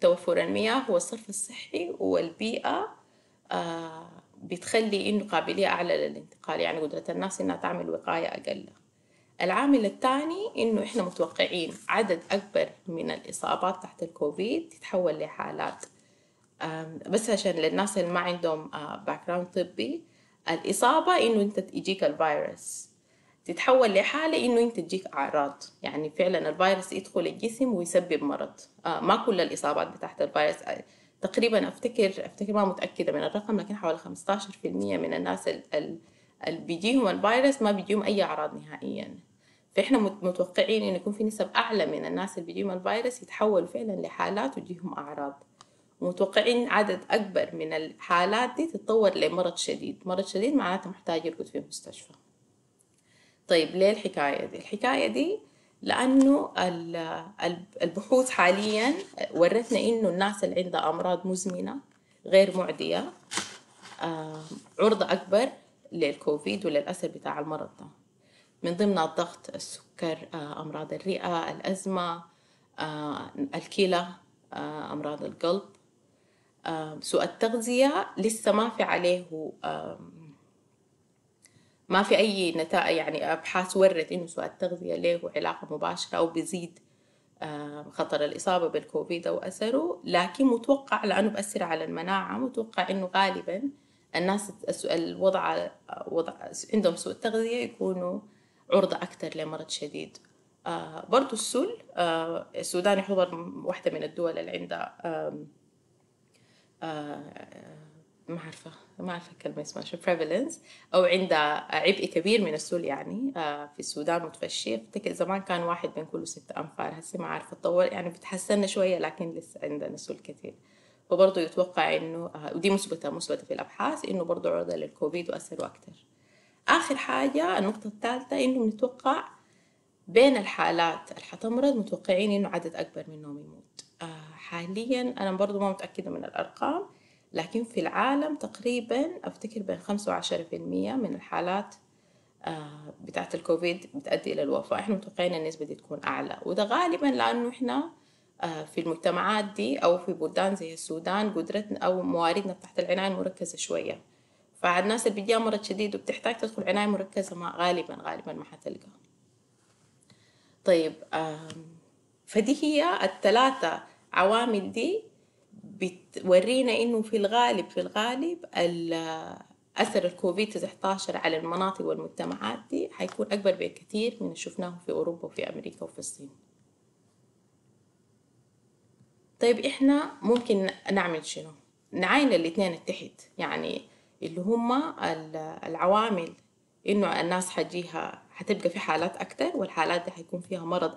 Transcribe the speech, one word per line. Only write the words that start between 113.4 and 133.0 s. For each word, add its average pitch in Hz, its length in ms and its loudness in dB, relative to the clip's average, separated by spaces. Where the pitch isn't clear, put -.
في - 60 -12
السودان 165 440 -2
متفشي. - 520 -6
أفتكر - 380 -8
زمان 185 280 -2
كان 175 220 -2
واحد 170 320 -2
بين 156 100 -6
كل 165 220 -8
ست - 240 -14
أنفار، 156 480 -8
هسه 180 200 -10
ما 165 80 -6
عارفة 156 260 -8
اتطور، 175 320 2
يعني 175 240 -4
بتحسن 196 580 0
شوية، 190 320 2
لكن 160 340 -4
لسه - 300 -14
عندنا 147 340 -6
سل - 200 -10
كتير. - 380 -16
فبرضو 185 300 8
يتوقع 165 560 2
إنه، 165 300 -4
آه، 151 200 -10
ودي 180 140 2
مثبتة، 170 400 0
مثبتة 131 360 -4
في - 80 -8
الأبحاث، - 520 -4
إنه 185 180 -2
برضو 170 260 -2
عرضة 165 260 0
للكوفيد 156 540 -4
وأثره - 360 -8
أكتر. - 400 -18
آخر 320 280 2
حاجة، 277 640 0
النقطة 214 280 -2
الثالثة، 254 560 -2
إنه 254 200 4
بنتوقع 247 600 0
بين 247 300 8
الحالات 170 720 0
اللي - 120 -14
حتمرض 247 520 0
متوقعين 196 560 0
إنه 202 180 2
عدد 165 260 -4
أكبر - 320 -8